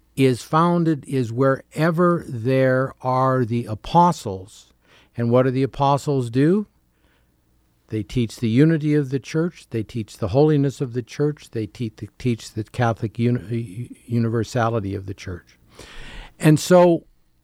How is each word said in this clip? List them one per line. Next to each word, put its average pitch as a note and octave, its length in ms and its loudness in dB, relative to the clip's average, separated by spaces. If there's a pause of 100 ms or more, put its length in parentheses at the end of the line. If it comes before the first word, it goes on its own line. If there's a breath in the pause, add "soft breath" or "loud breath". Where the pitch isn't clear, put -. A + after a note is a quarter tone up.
(160)
is C3 280 2
founded, E3 600 2
is C3 260 -2
wherever D#3 920 0
there C3 760 0
are C3 420 0
the A#2 220 -2
apostles. A2 1080 -2 (440 soft breath)
And A#2 120 -2
what B2+ 140 4
do C3 80 2
the C3 120 0
apostles C#3 680 0
do? D#3+ 380 2 (1200)
They A2 140 -6
teach A2+ 360 -4
the A#2 120 -2
unity D3+ 460 2
of C#3 160 -2
the C#3 80 -4
church. - 500 -6
They A2+ 140 -4
teach - 340 -10
the G#2 120 -4
holiness C#3+ 520 2
of B2 120 -6
the B2 100 -6
church. - 480 -4
They A2 160 -6
te-, A2 240 -8 (260)
teach - 360 -4
the G#2+ 100 -6
Catholic A#2 560 -2
uni-, A#2+ 720 -4 (160)
universality A2+ 880 -2
of G2 100 -10
the G2 80 -10
church. - 460 -16 (800 loud breath)
And D#3 200 6
so F3 460 4 (380)